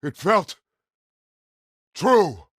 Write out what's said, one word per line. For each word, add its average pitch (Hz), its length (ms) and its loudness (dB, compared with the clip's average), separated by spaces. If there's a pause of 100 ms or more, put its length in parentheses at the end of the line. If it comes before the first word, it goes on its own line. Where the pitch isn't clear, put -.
It 147 140 -8
felt 190 400 -2 (1400)
true. 185 540 0 (100)